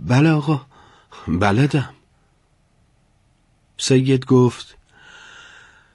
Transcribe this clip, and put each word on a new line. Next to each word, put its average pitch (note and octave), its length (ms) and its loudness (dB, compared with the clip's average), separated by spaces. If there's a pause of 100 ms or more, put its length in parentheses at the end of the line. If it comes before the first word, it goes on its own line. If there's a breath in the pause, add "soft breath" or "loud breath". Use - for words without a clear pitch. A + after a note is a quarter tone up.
"بله C#3+ 240 2
آقا، D3+ 360 -2 (640 loud breath)
بلدم." G#2+ 680 -2 (1900)
سید C3 440 0
گفت: B2 520 0 (1200 loud breath)